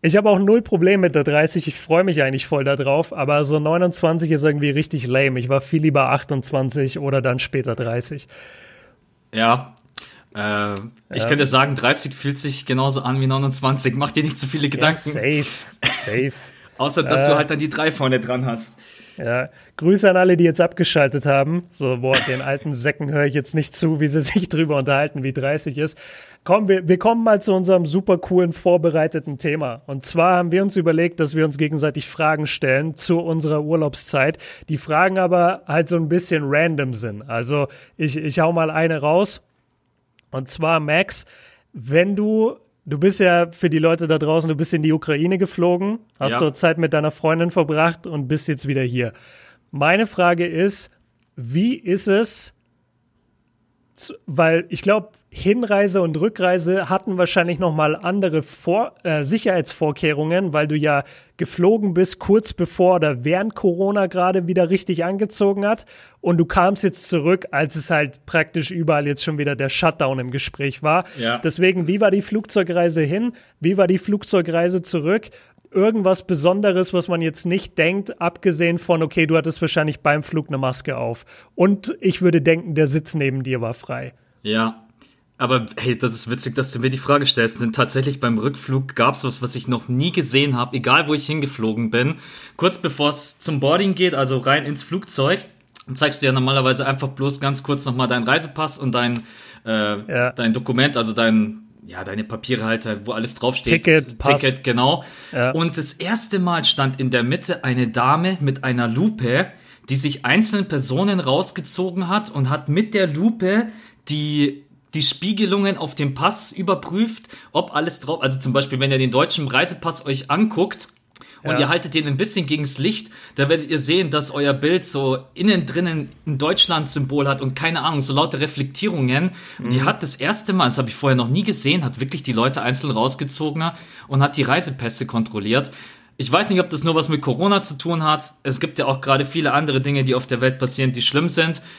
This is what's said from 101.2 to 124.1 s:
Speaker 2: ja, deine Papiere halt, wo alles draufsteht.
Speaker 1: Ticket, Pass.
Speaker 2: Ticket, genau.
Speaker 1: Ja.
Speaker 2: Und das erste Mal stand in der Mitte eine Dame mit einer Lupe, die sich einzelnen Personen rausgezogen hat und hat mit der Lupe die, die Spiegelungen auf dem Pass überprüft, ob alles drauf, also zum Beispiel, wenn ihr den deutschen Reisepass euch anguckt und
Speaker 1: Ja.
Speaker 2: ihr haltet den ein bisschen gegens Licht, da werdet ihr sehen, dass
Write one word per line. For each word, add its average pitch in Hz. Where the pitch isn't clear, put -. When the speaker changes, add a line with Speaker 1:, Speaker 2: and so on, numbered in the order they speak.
Speaker 2:
ja, 92
deine 98
Papiere 113
halt, 113
wo 117
alles 110
draufsteht. 127
Speaker 1:
Ticket, 135
Pass. 139
Speaker 2:
Ticket, 131
genau. 131
Speaker 1:
Ja. 127
Speaker 2:
Und 160
das 151
erste 202
Mal 175
stand 135
in 131
der 123
Mitte 165
eine 123
Dame 156
mit 139
einer 123
Lupe, 147
die 139
sich 135
einzelnen 196
Personen 165
rausgezogen 175
hat 208
und 135
hat 147
mit 214
der 190
Lupe 196
die, 147
die 151
Spiegelungen 196
auf 151
dem 139
Pass 165
überprüft, 196
ob -
alles 160
drauf, 143
also 131
zum 131
Beispiel, 135
wenn 135
ihr 135
den 131
deutschen 143
Reisepass 156
euch 139
anguckt 202
und 139
Speaker 1:
Ja. 127
Speaker 2:
ihr 135
haltet 170
den 156
ein 139
bisschen 190
gegens 147
Licht, 185
da 139
werdet 156
ihr 160
sehen, 160
dass 147